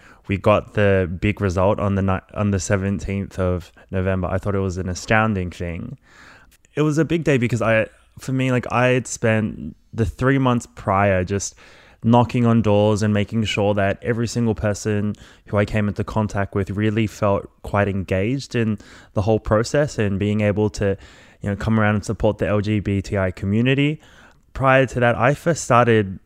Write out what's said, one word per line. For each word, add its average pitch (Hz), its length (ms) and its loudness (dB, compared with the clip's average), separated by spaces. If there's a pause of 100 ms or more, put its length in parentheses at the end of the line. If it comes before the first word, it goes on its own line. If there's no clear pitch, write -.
(260)
we 101 100 -2
got 101 380 0
the 98 340 2 (120)
big 104 200 -2
result 98 380 2
on 98 160 0
the 95 80 0
ni-, 95 320 -2
on 104 160 0
the 98 80 2
seventeenth 98 800 -4
of 90 320 -2 (220)
November, 92 340 -2
I 95 120 -2
thought 98 180 -4
it 98 40 0
was 95 180 -2
an 92 100 -6
astounding 98 640 0
thing. 87 440 -10 (800)
It 143 80 0
was 151 160 2
a 160 60 4
big 165 180 -2
day 139 160 2
because 117 240 0
I, 110 240 2 (320)
for - 140 -8
me, 131 180 0
like, 123 220 0
I 123 160 2
had 127 180 2
spent 110 680 -2 (160)
the 110 140 0
three 135 320 0
months 123 360 0
prior 98 480 2
just 95 320 -4 (480)
knocking 120 440 4
on 113 160 4
doors 104 400 4
and 107 100 0
making 104 320 -2
sure 101 300 0
that 98 280 -2
every 117 240 -2
single 117 280 -2
person 104 600 -2 (300)
who - 140 -2
I 104 80 2
came 107 200 -2
into 104 160 -4
contact 101 520 -4
with 98 160 -2
really 107 360 0
felt 101 400 -2 (160)
quite 101 260 0
engaged 98 640 -4
in 110 240 0 (340)
the 107 80 -2
whole 107 180 2
process 120 600 0
and 101 200 0
being 104 220 0
able 104 300 2
to, 98 260 -2 (460)
you 104 80 -2
know, 98 60 -2
come 110 220 0
around 107 180 4
and 101 80 -2
support 107 340 0
the 98 80 -2
L 104 160 0
G 107 180 0
B 98 220 -2
T 101 160 -4
I 95 120 0
community. 131 720 0 (540)
Prior 131 320 4
to 123 140 -4
that, 120 140 4
I 120 200 2
first - 280 -4
started 113 640 4